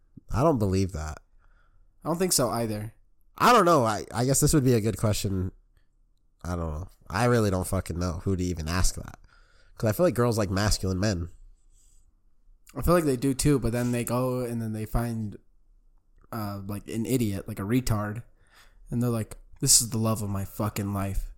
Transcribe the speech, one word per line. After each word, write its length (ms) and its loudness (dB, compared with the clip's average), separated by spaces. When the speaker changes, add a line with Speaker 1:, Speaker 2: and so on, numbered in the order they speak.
Speaker 1:
I 100 2
don't 160 4
believe 340 0
that. 260 -8
Speaker 2:
I 60 -6
don't 100 -2
think 140 0
so 160 2
either. 460 -4
Speaker 1:
I 160 6
don't 140 6
know. 180 6
I, 300 -2
I 100 0
guess 160 2
this 140 4
would 100 4
be 80 4
a 80 4
good 160 0
question. 560 -2
I 140 -4
don't 160 -4
know. 160 -8
I 160 2
really 240 4
don't 160 0
fucking 320 -2
know 260 -2
who 100 2
to 80 -2
even 240 -4
ask 280 2
that. 240 -14
'Cause 100 0
I 40 2
feel 140 2
like 80 0
girls 240 2
like 120 -2
masculine 500 0
men. 280 0
Speaker 2:
I 60 -6
feel 120 4
like 100 4
they 120 2
do 180 0
too, 240 4
but 140 -2
then 200 0
they 120 -2
go 360 -2
and 200 -4
then 120 -4
they 120 -6
find, 520 -4
uh, 340 -8
like, 220 -10
an 180 -4
idiot, 420 -2
like 100 -8
a 40 -6
retard, 600 -2
and 120 -2
they're 80 0
like, 280 -4
"This 200 4
is 100 -4
the 80 -2
love 240 0
of 60 -4
my 160 -4
fucking 480 -4
life." 460 -4